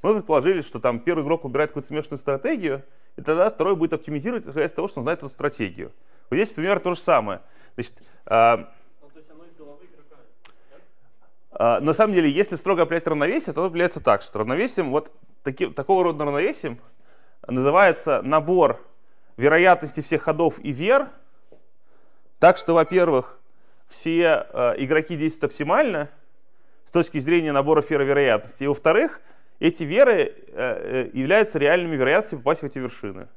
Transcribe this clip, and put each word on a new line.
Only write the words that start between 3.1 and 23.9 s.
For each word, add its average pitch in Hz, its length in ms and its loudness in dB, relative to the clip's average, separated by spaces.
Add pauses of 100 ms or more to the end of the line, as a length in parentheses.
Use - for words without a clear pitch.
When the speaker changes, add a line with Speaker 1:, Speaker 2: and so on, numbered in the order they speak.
Speaker 1:
и - 60 -14
тогда 170 260 2
второй 202 260 0
будет 165 200 -2
оптимизировать, 147 520 -6
исходя 143 200 -2
из - 60 -6
того, 196 160 -6
что - 120 -10
он 117 40 -8
знает 165 160 -4
эту 139 100 -12
стратегию. 98 640 -6 (360)
Вот 131 80 -2
здесь 214 140 0
пример 185 300 -2
то 180 140 -2
же - 60 -10
самое. 107 400 0 (340)
Значит, - 200 -10 (320)
а, 113 440 4 (300)
Speaker 2:
Ну, - 80 -20
то - 100 -20
есть - 120 -20
оно 170 160 -20
из 165 80 -20
головы 147 320 -20
игрока, - 340 -20 (500)
да? - 60 -20 (760)
Speaker 1:
а, 113 280 2
на 156 140 0
самом 214 180 2
деле, 170 180 4
если 175 260 0
строго 175 260 0
определять 165 240 -2
равновесие, 160 480 -2
то 156 60 -4
оно 185 80 0
определяется 170 340 -2
так, 104 180 4
что - 200 -10
равновесием, 156 500 -2
вот 151 200 -4 (320)
таки-, 143 260 -4
такого 190 360 0
рода 151 220 -2
равновесием 147 520 -4 (680)
называется 143 760 2
набор 151 560 2 (580)
вероятности 160 640 4
всех 147 220 -2
ходов 160 380 0
и 147 120 -6
вер, 240 360 0 (1300)
так 175 180 8
что, - 180 -2
во-первых, 165 640 2 (500)
все, 165 600 0